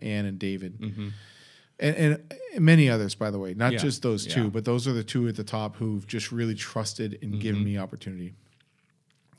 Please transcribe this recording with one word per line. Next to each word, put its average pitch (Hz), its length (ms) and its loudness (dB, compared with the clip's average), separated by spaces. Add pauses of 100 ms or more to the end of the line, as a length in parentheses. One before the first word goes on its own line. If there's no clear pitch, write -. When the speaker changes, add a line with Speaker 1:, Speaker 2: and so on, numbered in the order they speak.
Speaker 1:
Ann 104 240 -2
and 95 120 -6
David. 95 400 -6
Speaker 2:
Mm-hmm. 107 300 -6 (720)
Speaker 1:
And, 151 160 2 (580)
and 185 100 4
many 160 260 10
others, 107 240 0
by 107 160 -2
the 98 80 -2
way, 95 160 -4
not 120 180 2
Speaker 2:
Yeah. 120 60 0
Speaker 1:
just 143 240 0
those 110 240 0
Speaker 2:
Yeah. 82 80 -4
Speaker 1:
two, 110 160 2
but 110 140 -2
those 120 220 2
are 135 60 0
the 113 120 -2
two 120 240 0
at 107 80 -2
the 107 80 -4
top 107 320 -6
who've 107 300 -2
just 110 240 -6
really 117 240 -2
trusted 107 680 -6
and 104 180 -4
given 104 220 0
Speaker 2:
Mm-hmm. 104 100 0
Speaker 1:
me 101 60 -2
opportunity. 92 560 -8 (1040)